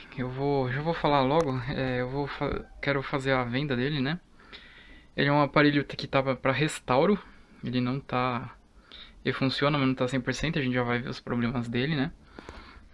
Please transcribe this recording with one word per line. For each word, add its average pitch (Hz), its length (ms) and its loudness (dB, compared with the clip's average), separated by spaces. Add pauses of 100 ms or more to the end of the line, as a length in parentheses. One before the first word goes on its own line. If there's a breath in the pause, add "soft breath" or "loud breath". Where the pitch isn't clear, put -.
(180)
eu 127 120 -4
vou, 135 420 0
já 135 100 -2
vou 165 120 -2
falar 147 280 4
logo, 135 460 2
é, 131 320 -2
eu 127 100 -4
vou 139 180 -4
fa-, - 360 -4 (180)
quero 139 220 0
fazer 135 300 -2
a 127 100 2
venda 127 320 -2
dele, 139 240 0
né? 156 180 0 (960 loud breath)
Ele 143 140 2
é 143 60 4
um 147 80 6
aparelho 143 420 4
que - 240 -8
tava 135 260 2
pra 131 200 0
restauro, 151 680 2 (420 loud breath)
ele 127 200 -2
não 127 180 -2
tá, 123 560 -4 (680 loud breath)
ele 131 80 0
funciona, 143 440 2
mas 135 80 2
não 131 100 2
tá 127 120 0
cem 127 140 -2
por 127 120 -2
cento, 151 240 -2
a 151 40 2
gente 127 140 0
já 123 80 2
vai 120 160 0
ver 135 100 -6
os 131 100 -8
problemas 120 480 -2
dele, 123 260 0
né? 143 200 -2 (800 loud breath)